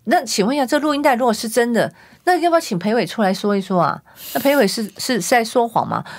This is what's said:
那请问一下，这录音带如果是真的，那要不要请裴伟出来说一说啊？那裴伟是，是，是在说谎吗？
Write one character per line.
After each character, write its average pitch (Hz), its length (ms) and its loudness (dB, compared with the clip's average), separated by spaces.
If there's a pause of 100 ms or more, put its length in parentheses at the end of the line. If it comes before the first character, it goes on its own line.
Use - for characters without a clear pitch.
那 294 200 0
请 202 220 0
问 269 100 0
一 294 40 0
下， 262 40 2
这 294 140 0
录 294 160 0
音 294 80 -4
带 277 140 4
如 247 80 0
果 240 80 4
是 226 160 -4
真 240 240 0
的， 190 200 0 (320)
那 359 120 4
要 339 140 2
不 330 40 0
要 330 60 4
请 214 180 -4
裴 208 160 -2
伟 214 120 0
出 220 160 -4
来 190 100 2
说 202 240 -2
一 196 40 0
说 190 200 0
啊？ - 180 0 (360)
那 254 60 -4
裴 277 140 2
伟 240 140 4
是， 220 160 -4 (140)
是， - 160 -4
是 214 80 0
在 240 200 2
说 233 240 0
谎 - 220 -2
吗？ 110 160 -4 (140)